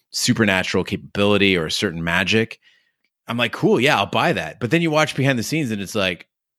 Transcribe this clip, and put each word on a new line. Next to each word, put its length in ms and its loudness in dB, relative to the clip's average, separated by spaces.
supernatural 720 0
capability 720 2
or 120 0
a 40 -4
certain 320 -4
magic," 560 0
I'm 120 -6
like, 160 0
"Cool, 260 2
yeah, 180 2
I'll 80 0
buy 280 0
that." 260 -6
But 100 -4
then 120 2
you 100 0
watch 240 0
behind 240 0
the 40 -4
scenes 280 -2
and 100 -4
it's 140 -10
like, 320 -2